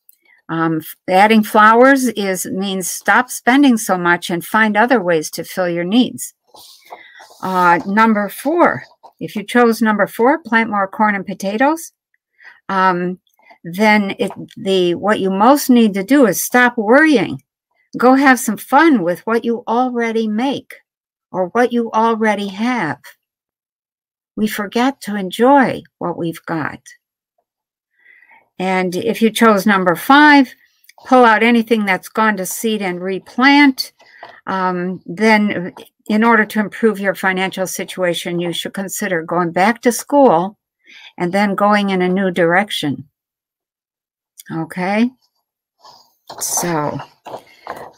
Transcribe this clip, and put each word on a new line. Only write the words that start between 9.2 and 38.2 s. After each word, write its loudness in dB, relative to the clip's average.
you -8
chose 2
number 0
four, 0
plant -2
more -2
corn 0
and -8
potatoes, -4
um, -2
then 0
it, -4
the, 0
what -2
you -2
most 2
need 4
to -4
do 4
is -4
stop 0
worrying. 2
Go 4
have 4
some -4
fun 2
with -2
what -2
you -4
already -2
make -4
or -2
what 0
you -2
already 0
have. -6
We 0
forget -4
to -8
enjoy 2
what -8
we've -8
got. -8
And -2
if -4
you 4
chose 2
number 2
five, 6
pull 6
out 4
anything 2
that's -4
gone -2
to -6
seed -6
and -6
replant. 2
Um, -4
then 0
in 0
order 4
to -4
improve -2
your -4
financial -4
situation, -6